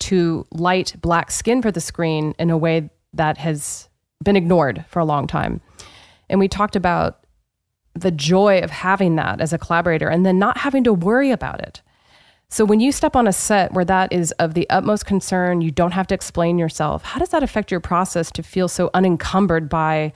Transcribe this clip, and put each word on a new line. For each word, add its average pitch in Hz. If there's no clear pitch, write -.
to 175
light 180
Black 170
skin 247
for 220
the 170
screen 156
in 170
a 165
way 160
that 156
has 151
been 202
ignored 165
for -
a 165
long 147
time. -
And 196
we 190
talked 208
about 170
the 180
joy 180
of 165
having 185
that 101
as 147
a 165
collaborator 165
and 175
then 185
not 208
having 269
to 233
worry 226
about -
it. -
So 220
when 214
you 262
step 302
on 233
a 185
set 196
where 185
that 185
is 175
of 160
the 170
utmost 202
concern, 180
you 160
don't 175
have 185
to 190
explain 175
yourself, 156
how -
does 349
that 311
affect -
your 185
process 175
to 165
feel 185
so 180
unencumbered 180
by, 156